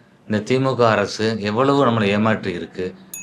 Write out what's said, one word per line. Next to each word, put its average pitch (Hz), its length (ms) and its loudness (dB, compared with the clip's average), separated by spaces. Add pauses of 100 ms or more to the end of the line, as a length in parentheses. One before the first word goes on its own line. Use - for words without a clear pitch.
(280)
இந்த 107 260 -2
திமுக 131 340 2
அரசு 107 540 0
எவ்வளவு 131 440 2
நம்மளை 117 180 2
ஏமாற்றி 101 500 0
இருக்கு 90 420 -8 (280)